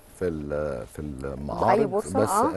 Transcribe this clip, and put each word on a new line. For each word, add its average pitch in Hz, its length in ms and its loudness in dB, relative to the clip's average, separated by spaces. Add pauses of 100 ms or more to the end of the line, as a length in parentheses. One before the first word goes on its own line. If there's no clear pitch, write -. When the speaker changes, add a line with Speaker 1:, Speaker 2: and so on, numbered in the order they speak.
(180)
Speaker 1:
في 95 100 -2
ال-، 73 580 -2
في - 120 -20
المعارض، 69 680 -4
Speaker 2:
بأي 220 200 6
بورصة؟ 196 340 -2
Speaker 1:
بس، 214 100 4
Speaker 2:
آه. 240 260 2